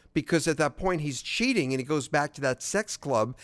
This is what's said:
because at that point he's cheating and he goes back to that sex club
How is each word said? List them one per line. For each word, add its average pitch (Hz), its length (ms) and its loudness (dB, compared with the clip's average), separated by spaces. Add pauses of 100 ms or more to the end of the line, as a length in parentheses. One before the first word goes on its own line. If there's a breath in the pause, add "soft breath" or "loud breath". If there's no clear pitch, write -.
(140 soft breath)
because 160 340 2
at 151 100 2
that 147 180 2
point 185 260 0
he's 139 200 -6
cheating 214 500 0
and 135 80 0
he 127 40 -4
goes 143 240 -2
back 147 260 0
to - 60 -12
that 131 200 0
sex - 360 -4
club 123 480 0